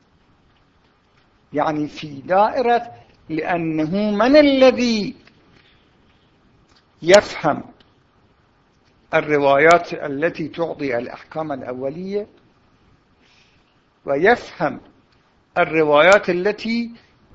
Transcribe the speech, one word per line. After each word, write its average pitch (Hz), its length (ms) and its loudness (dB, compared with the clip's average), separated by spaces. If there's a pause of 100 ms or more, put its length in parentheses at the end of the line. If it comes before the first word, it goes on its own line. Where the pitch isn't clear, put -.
(1500)
يعني 151 360 -2
في 143 320 -16
دائرة، 226 720 0 (360)
لأنه 165 800 -4
من 226 260 2
الذي 247 800 4 (1900)
يفهم 156 600 2 (1500)
الروايات 151 800 2
التي 151 540 -8
تعطي 139 500 -8
الأحكام 151 540 -10
الأولية، 143 720 -10 (1800)
ويفهم 156 760 -2 (800)
الروايات 160 720 4
التي 220 640 -4 (400)